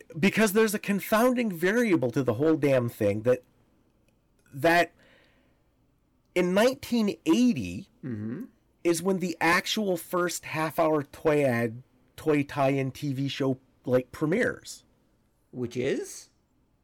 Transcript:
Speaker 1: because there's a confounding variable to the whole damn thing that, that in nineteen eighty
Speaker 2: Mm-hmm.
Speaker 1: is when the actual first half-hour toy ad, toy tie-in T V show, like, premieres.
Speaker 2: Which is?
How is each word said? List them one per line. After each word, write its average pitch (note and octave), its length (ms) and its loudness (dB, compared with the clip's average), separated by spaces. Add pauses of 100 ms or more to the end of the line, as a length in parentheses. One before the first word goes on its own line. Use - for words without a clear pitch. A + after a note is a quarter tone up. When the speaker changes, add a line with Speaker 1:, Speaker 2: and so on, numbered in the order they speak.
(180)
Speaker 1:
because F#3+ 340 2
there's A3 220 2
a G#3 40 -4
confounding A3+ 720 0
variable F3+ 640 0
to C#3+ 100 -2
the B2 120 0
whole D#3 220 2
damn C3+ 320 2
thing G#2+ 340 0
that, B2 200 2 (1080)
that E3 400 2 (1400)
in F3+ 200 0
nineteen A3+ 640 0 (100)
eighty D#3+ 600 0 (160)
Speaker 2:
Mm-hmm. A#2+ 420 -8 (360)
Speaker 1:
is E3+ 180 0
when F#3+ 200 -2
the F3 200 -6
actual F#3+ 560 -2
first F3 480 -4
half-hour D#3 600 -2
toy D3 400 0
ad, A#2+ 400 0 (320)
toy D3 260 2
tie-in C#3 480 0
T C#3+ 220 -6
V C3+ 160 -4
show, C3 300 -2 (260)
like, B2+ 260 2
premieres. - 720 -4 (680)
Speaker 2:
Which A#2+ 240 -6
is? G3 540 -4 (540)